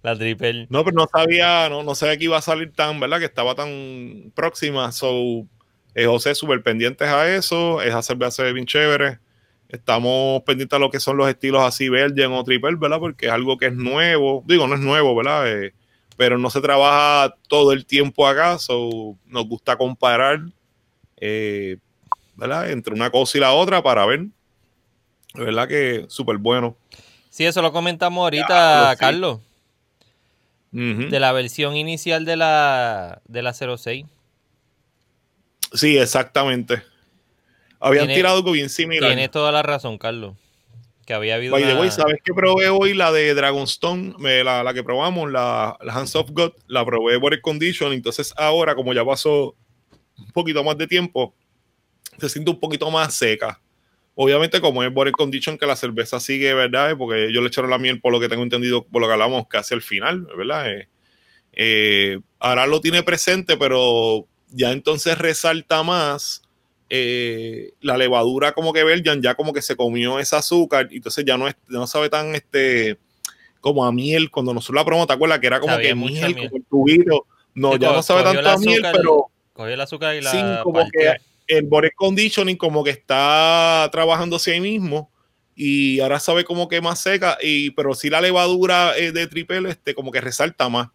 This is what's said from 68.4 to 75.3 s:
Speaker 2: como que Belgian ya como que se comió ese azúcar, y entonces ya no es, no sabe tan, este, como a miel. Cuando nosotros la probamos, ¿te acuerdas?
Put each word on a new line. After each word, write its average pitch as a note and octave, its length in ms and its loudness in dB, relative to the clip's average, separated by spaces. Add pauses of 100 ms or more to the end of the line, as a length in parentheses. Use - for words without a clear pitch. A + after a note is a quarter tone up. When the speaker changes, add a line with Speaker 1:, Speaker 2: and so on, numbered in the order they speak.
Speaker 2:
como D#3+ 200 -2
que D#3 120 2
Belgian D#3+ 360 2
ya B2 140 0
como D#3 180 -4
que C#3 120 -6
se C3 120 -4
comió A#2+ 440 -2
ese C#3+ 160 -2
azúcar, D3+ 560 2
y - 60 -14
entonces C3+ 280 -6
ya C3 120 2
no C3 100 -2
es, C3+ 80 -6 (120)
no B2 200 -6
sabe D3+ 200 -2
tan, D3+ 280 -4
este, B2+ 640 0 (600)
como C#3 220 2
a B2 80 2
miel. D3 380 0
Cuando B2+ 240 -4
nosotros A#2+ 220 -6
la D#3 100 4
probamos, E3 220 2
¿te - 60 2
acuerdas? D#3 260 2